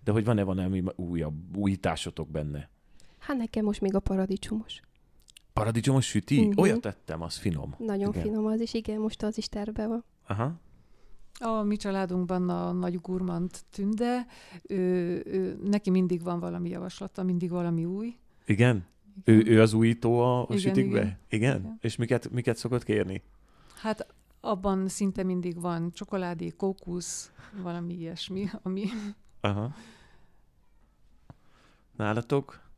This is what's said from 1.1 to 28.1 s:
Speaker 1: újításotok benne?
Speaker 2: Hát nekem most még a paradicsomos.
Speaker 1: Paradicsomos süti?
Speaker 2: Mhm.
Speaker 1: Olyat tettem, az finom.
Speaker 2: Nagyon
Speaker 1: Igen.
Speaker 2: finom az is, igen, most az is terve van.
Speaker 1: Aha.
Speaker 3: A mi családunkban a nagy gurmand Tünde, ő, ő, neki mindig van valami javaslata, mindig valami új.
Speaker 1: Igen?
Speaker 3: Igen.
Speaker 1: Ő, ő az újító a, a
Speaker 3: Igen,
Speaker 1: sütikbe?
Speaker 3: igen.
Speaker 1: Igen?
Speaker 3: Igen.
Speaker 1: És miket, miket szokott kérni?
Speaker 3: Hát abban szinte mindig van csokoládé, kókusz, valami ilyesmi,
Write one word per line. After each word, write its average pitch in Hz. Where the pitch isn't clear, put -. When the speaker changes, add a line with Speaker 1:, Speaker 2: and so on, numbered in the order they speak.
Speaker 1:
újításotok 92
benne? 76
Speaker 2:
Hát 285
nekem 226
most 214
még 190
a 196
paradicsomos. 196
Speaker 1:
Paradicsomos 117
süti? 139
Speaker 2:
Mhm. 202
Speaker 1:
Olyat 233
tettem, 82
az 82
finom. 71
Speaker 2:
Nagyon 202
Speaker 1:
Igen. 165
Speaker 2:
finom 214
az 220
is, 226
igen, 214
most 220
az 214
is 214
terve 214
van. 233
Speaker 1:
Aha. 127
Speaker 3:
A 226
mi 208
családunkban 180
a 175
nagy 180
gurmand 180
Tünde, 240
ő, -
ő, 185
neki 202
mindig 180
van 175
valami 175
javaslata, 180
mindig 180
valami 170
új. 208
Speaker 1:
Igen? 110
Speaker 3:
Igen. 98
Speaker 1:
Ő, 110
ő 110
az 110
újító 117
a, 123
a -
Speaker 3:
Igen, 208
Speaker 1:
sütikbe? 190
Speaker 3:
igen. 101
Speaker 1:
Igen? 113
Speaker 3:
Igen. 110
Speaker 1:
És 117
miket, 117
miket 120
szokott 120
kérni? 101
Speaker 3:
Hát 220
abban 190
szinte 190
mindig 180
van 170
csokoládé, 175
kókusz, 180
valami 175
ilyesmi, 180